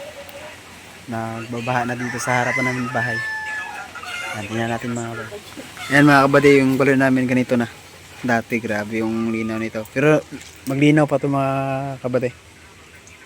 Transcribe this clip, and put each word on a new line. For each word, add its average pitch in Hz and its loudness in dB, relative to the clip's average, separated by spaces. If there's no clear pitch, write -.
Nagbabaha 117 -4
na 123 -4
dito 120 -6
sa 123 2
harapan 123 0
ng 127 -2
bahay. 117 -2
Ayan, 104 -8
tingnan 113 -4
natin 120 -6
mga 117 -6
kabady. 113 -12
Ayan 147 8
mga 139 8
kabady, 143 6
yung 131 2
kulay 135 4
namin 131 2
ganito 127 0
na. 117 0
Dati, 117 0
grabe 107 -4
yung 113 -2
linaw 110 -4
nito. 110 -8
Pero 147 4
maglinaw 147 4
pa 143 0
to 143 -2
mga 135 0
kabady. 123 -2